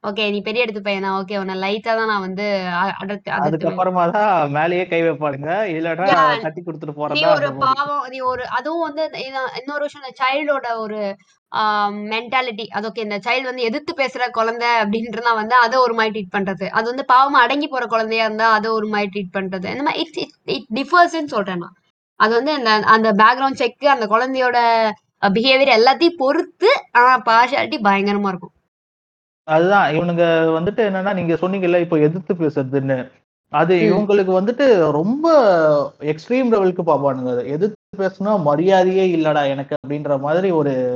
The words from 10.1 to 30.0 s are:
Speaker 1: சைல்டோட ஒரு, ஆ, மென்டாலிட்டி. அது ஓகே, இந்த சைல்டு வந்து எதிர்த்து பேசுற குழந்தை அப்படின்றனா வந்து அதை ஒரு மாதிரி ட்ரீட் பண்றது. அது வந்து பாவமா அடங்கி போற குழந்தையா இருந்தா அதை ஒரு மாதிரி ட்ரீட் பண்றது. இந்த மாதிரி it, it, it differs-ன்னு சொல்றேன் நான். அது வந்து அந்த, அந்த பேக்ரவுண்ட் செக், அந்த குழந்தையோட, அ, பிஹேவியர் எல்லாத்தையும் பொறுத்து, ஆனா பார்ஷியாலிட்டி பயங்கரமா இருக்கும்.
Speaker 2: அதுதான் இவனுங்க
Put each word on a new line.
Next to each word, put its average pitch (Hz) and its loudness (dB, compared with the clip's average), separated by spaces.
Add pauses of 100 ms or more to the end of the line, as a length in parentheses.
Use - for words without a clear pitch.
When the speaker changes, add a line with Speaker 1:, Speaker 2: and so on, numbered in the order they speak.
Speaker 1:
சைல்டோட 269 -2
ஒரு, 214 -6 (380)
ஆ, 208 0
மென்டாலிட்டி. 220 -6
அது 208 -8
ஓகே, 214 -10
இந்த 208 -6
சைல்டு 240 -2
வந்து 254 -6
எதிர்த்து 247 -4
பேசுற 254 -2
குழந்தை 233 -2 (140)
அப்படின்றனா 226 -2
வந்து 220 0
அதை 247 4
ஒரு 247 4
மாதிரி 220 0
ட்ரீட் 190 -8
பண்றது. 196 -4
அது 226 -2
வந்து 262 -6
பாவமா 269 6
அடங்கி 285 2
போற 254 -4
குழந்தையா 226 0
இருந்தா 220 2
அதை 220 2
ஒரு 214 -2
மாதிரி 208 -2
ட்ரீட் 202 -6
பண்றது. 190 -6
இந்த 240 -6
மாதிரி 302 -2
it, 339 -8
it, - -12
it - -6
differs-ன்னு 320 2
சொல்றேன் 196 -4
நான். 170 -12 (400)
அது 220 2
வந்து 254 0
அந்த, 247 0
அந்த 220 4
பேக்ரவுண்ட் 254 4
செக், 254 -4
அந்த 262 4
குழந்தையோட, 247 0 (680)
அ, 202 2
பிஹேவியர் 254 4
எல்லாத்தையும் 269 4
பொறுத்து, 311 0 (240)
ஆனா 247 4
பார்ஷியாலிட்டி 240 2
பயங்கரமா 202 2
இருக்கும். 185 -8 (960)
Speaker 2:
அதுதான் 170 4
இவனுங்க 170 2 (240)